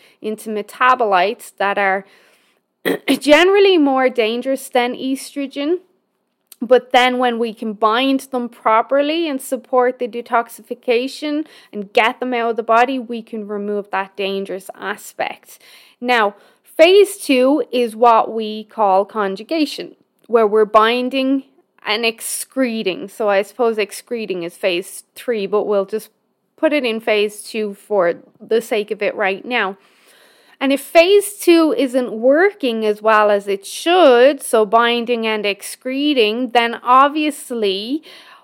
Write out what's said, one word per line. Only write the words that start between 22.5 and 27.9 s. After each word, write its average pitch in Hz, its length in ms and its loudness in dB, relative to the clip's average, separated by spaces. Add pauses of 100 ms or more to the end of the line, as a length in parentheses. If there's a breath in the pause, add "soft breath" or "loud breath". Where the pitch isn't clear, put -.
So 220 180 -4
I 202 140 2
suppose 226 360 -2
excreting 208 640 -6
is 170 120 -10
phase 185 480 -6 (120)
three, 214 300 -4
but 202 200 -2
we'll 196 200 0
just 214 260 -10 (440)
put 311 160 0
it 294 140 0
in 220 160 -4
phase 214 420 -2
two 214 300 -6
for 190 420 -2 (240)